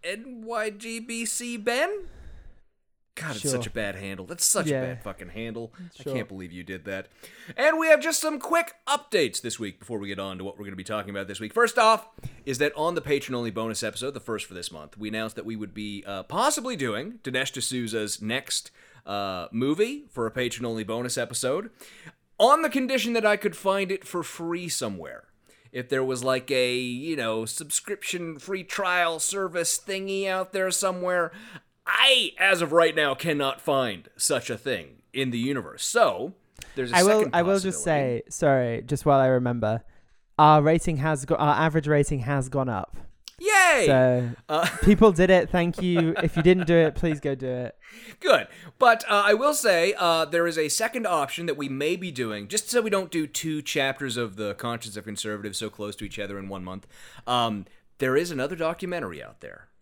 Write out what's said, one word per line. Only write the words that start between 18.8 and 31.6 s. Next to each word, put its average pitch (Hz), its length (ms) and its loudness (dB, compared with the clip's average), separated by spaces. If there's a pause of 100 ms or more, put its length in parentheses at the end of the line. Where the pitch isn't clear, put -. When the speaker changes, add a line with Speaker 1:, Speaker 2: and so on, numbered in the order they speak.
Speaker 1:
uh, 95 460 -6
movie 190 600 -2
for 120 160 -4
a 110 40 -2
patron-only 117 540 -4
bonus 120 340 -4
episode 139 520 -4 (680)
on 277 240 6
the 294 80 0
condition 247 440 0
that 220 120 2
I 208 100 4
could 196 200 -4
find 196 340 0
it 196 160 -6
for 175 160 -6
free 170 460 -6
somewhere. 87 560 -8 (480)
If 123 160 -8
there 131 160 0
was, 127 180 -4
like, 131 300 0
a, 127 260 2
you 127 380 -4
know, 113 300 -2
subscription 165 920 -6
free 190 240 -8
trial 175 560 0
service 175 680 -2
thingy 196 420 -4
out 185 260 -4
there 185 180 0
somewhere, 180 640 0 (560)